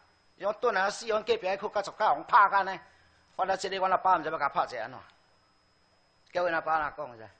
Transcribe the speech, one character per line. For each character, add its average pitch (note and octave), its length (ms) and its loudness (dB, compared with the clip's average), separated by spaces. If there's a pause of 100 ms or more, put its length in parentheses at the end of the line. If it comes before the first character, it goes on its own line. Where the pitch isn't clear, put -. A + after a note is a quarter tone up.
(380)
然 F#3+ 120 -4
后 G#3+ 120 -4
倒 A#3+ 100 2
来 G3 180 0
四 A3+ 180 -8
分， G#3+ 160 0
隔 A#3 120 2
壁 F3+ 100 -8
迄 F#3+ 120 0
科 G3+ 100 -8
甲 G3 160 -2
十 D#3 80 -8
九 F#3+ 240 2
互 - 80 -8
拍 G3+ 240 6
干 G3 160 2
呢。 F#3 160 -6 (560)
我 F3+ 80 -2
来 F#3+ 140 0
这 F#3+ 100 -6
里， F#3+ 80 -4
阮 F#3 160 2
阿 F3 60 4
爸 F#3 200 4
毋 D#3+ 60 0
知 D#3 60 -4
要 D#3+ 100 -4
甲 C#3+ 80 0
拍 D3 180 0
者 A#2+ 160 -8
安 A#2 80 -8
怎。 A#2+ 100 -16 (1300)
叫 F3 120 -4
阮 E3+ 100 -2
阿 D#3+ 80 -2
爸 D#3 140 -2
安 D3 200 -4
怎 D3+ 100 -10
讲 A#2+ 120 -16
者？ A2 120 -18 (100)